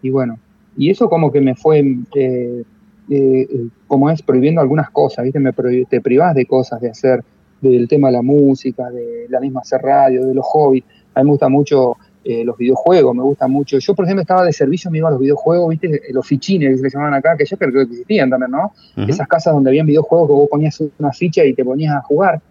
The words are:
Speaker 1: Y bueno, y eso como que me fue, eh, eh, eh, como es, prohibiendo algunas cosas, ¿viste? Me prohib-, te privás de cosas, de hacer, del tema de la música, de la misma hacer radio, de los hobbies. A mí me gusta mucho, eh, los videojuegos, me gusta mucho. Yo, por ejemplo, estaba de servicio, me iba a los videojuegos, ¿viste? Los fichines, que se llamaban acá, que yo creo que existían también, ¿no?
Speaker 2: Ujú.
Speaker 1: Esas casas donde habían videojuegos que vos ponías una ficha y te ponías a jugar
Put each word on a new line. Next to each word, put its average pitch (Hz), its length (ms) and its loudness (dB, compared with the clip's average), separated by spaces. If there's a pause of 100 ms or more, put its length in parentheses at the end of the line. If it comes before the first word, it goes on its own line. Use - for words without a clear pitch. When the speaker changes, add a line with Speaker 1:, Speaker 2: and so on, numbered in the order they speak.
Speaker 1:
Y 135 80 -4
bueno, 123 280 -2 (380)
y 143 140 0
eso 196 180 2
como 160 220 2
que 139 100 0
me 131 140 2
fue, 156 260 2
eh, 131 240 0 (100)
eh, 123 500 -4 (460)
eh, 131 580 0 (180)
como 139 240 2
es, 160 120 -2
prohibiendo 143 380 2
algunas 147 300 0
cosas, 135 340 -2
¿viste? 135 140 -4
Me 135 140 0
prohib-, 123 360 -2
te 123 120 0
privás 151 340 2
de 127 120 0
cosas, 127 340 -2
de 120 100 -6
hacer, 127 340 -2 (360)
del 123 280 2
tema 143 200 2
de 127 60 2
la 120 80 -2
música, 131 680 0
de 120 380 -10
la 127 120 -2
misma 131 200 -6
hacer 127 200 -4
radio, 131 460 2
de 131 80 -2
los 135 120 -2
hobbies. 139 380 2 (300)
A 131 60 0
mí 135 40 4
me 147 60 4
gusta 139 180 2
mucho, 135 480 2 (280)
eh, 117 200 -4
los 117 120 -4
videojuegos, 127 580 2
me 123 80 -4
gusta 139 240 -2
mucho. 135 320 0
Yo, 196 160 -2
por 190 100 -2
ejemplo, 190 180 -2
estaba 185 220 2
de 165 80 2
servicio, 156 380 -2
me 156 80 -2
iba 160 100 0
a 151 40 2
los 131 80 -2
videojuegos, 160 500 0
¿viste? 160 320 -4 (100)
Los 127 140 -4
fichines, 139 560 0
que 135 80 -2
se 135 60 -12
llamaban 147 180 -4
acá, 156 220 0
que 147 80 2
yo 190 120 -6
creo 143 160 -2
que 135 100 2
existían 127 460 -2
también, 127 220 -2
¿no? 165 220 -4 (240)
Speaker 2:
Ujú. 104 120 -4
Speaker 1:
Esas 160 200 -4
casas 160 260 0
donde 135 160 2
habían 156 160 2
videojuegos 156 420 2
que 147 60 4
vos 143 160 4
ponías 151 320 -2 (160)
una 143 140 -4
ficha 170 320 0
y 135 100 2
te 131 100 -2
ponías 147 300 -2
a 135 60 -4
jugar 160 400 -2 (100)